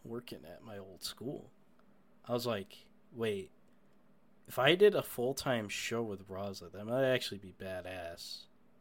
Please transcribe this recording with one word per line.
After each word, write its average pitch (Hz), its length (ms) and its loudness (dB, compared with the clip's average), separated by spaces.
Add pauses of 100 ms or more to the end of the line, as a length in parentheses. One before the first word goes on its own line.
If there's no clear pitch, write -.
working 117 420 -10
at 82 180 -16
my 110 140 -12
old 95 260 -14
school. - 480 -8 (720)
I 117 80 -4
was 120 140 0
like, 101 400 -4 (240)
"Wait, 107 400 -2 (960)
if - 120 -2
I 143 160 8
did 202 200 10
a 135 80 2
full-time 123 680 0
show - 340 -2
with 98 260 -6
Raza, 95 420 -6
that 98 140 -10
might 127 200 2
actually 123 340 2
be 95 140 -16
badass." 90 920 -8 (340)